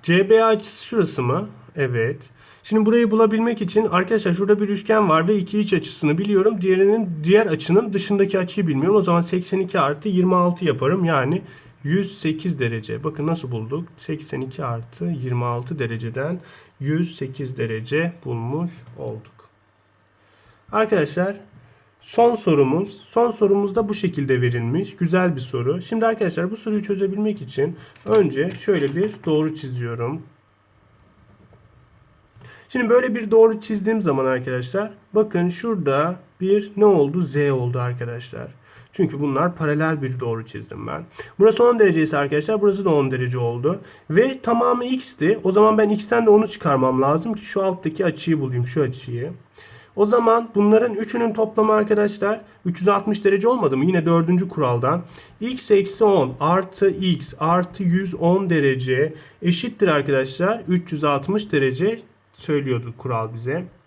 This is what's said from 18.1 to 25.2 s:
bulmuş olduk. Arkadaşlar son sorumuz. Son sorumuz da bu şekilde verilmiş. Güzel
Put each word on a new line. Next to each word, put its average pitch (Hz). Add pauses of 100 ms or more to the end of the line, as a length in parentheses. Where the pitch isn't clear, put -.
bulmuş 131 (280)
olduk. 113 (1200)
Arkadaşlar 202 (640)
son 233
sorumuz. 156
Son 233
sorumuz 202
da 220
bu 208
şekilde 135
verilmiş. 123
Güzel 180